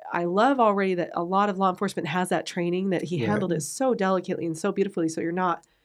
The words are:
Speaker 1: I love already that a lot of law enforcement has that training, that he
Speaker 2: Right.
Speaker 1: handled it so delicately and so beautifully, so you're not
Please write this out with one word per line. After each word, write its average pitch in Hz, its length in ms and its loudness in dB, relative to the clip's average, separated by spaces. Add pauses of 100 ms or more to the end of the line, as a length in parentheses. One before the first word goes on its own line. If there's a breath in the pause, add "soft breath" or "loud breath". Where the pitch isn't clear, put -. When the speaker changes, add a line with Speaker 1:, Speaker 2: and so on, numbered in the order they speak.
(140)
Speaker 1:
I 175 120 0
love 220 340 4
already 196 360 4
that 170 180 -2
a 170 100 -2
lot 190 260 2
of 190 80 -4
law 190 140 4
enforcement 190 380 -4
has 180 200 0
that 165 160 0
training, 180 460 -2
that 170 140 0
he 160 160 -4
Speaker 2:
Right. 208 80 0
Speaker 1:
handled 202 220 0
it 160 120 -2
so 262 320 0
delicately 185 500 0
and 160 120 -4
so 196 140 -2
beautifully, 190 380 -2
so 160 100 -6
you're 165 120 -4
not 180 340 -2 (200)